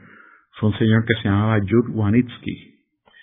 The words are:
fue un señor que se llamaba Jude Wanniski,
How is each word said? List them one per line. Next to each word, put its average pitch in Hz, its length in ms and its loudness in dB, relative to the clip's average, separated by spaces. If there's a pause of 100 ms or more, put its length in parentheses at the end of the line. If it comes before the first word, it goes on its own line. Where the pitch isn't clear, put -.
(580)
fue 107 120 2
un 98 80 -6
señor 113 260 2
que 113 180 0
se 107 60 -2
llamaba 107 300 0
Jude 113 340 0
Wanniski, 110 640 -2 (680)